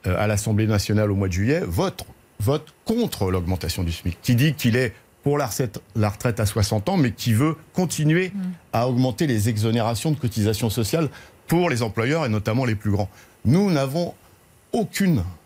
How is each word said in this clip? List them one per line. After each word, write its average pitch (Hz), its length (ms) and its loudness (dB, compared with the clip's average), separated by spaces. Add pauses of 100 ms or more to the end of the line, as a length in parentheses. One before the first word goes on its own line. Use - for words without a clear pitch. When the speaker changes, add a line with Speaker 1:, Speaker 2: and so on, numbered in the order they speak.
Speaker 1:
euh, 90 160 0
à 104 40 0
l'Assemblée 107 400 0
nationale 104 440 2
au 98 40 0
mois 98 140 0
de 87 40 -4
juillet, 117 320 0
vote, 156 400 -4 (360)
vote 139 340 -2 (100)
contre 208 460 -2
l'augmentation 90 540 -2
du 82 80 -2
smic, - 300 -6
qui 123 120 2
dit 143 200 2
qu'il 117 220 0
est 127 160 0 (300)
pour 143 160 0
la 139 80 0
recette, - 340 -6 (140)
la 107 140 2
retraite 113 320 -2
à 107 60 2
soixante 104 420 0
ans, 196 80 2
mais 131 160 2
qui - 200 -2
veut 151 240 2 (180)
continuer 175 600 0
Speaker 2:
Mm. 202 60 -6 (320)
Speaker 1:
à 117 160 2
augmenter 127 400 0
les 110 200 2
exonérations 113 600 0
de 147 80 0
cotisations 110 500 0
sociales 135 400 0 (380)
pour 175 240 2
les 120 140 0
employeurs 127 420 -2
et - 20 -2
notamment 110 360 0
les 113 100 0
plus 104 160 -4
grands. 101 180 0 (360)
Nous 185 260 4
n'avons 143 440 -2 (580)
aucune 180 500 0 (240)